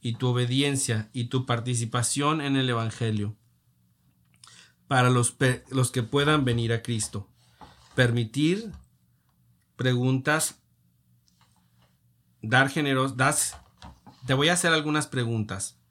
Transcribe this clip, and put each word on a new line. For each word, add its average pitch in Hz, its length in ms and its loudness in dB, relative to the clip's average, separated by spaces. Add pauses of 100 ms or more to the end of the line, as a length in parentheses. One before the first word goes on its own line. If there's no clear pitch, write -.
y 117 140 -4
tu 127 120 -2
obediencia 123 840 0
y 120 160 -6
tu 127 160 -2
participación 123 960 -2
en 139 160 0
el 131 120 0
evangelio 110 680 -2 (1500)
para 127 200 4
los 123 220 4
pe-, 127 400 0
los 127 180 0
que 127 140 -2
puedan 143 400 2
venir 117 300 0
a 113 100 -2
Cristo. 107 480 -6 (640)
Permitir 135 800 0 (1040)
preguntas, 131 840 0 (1800)
dar 131 280 2
generos-, 135 460 0
das, 135 420 0 (680)
te 123 80 2
voy 143 160 4
a 175 40 2
hacer 170 200 2
algunas 151 340 0
preguntas. 110 720 -4 (120)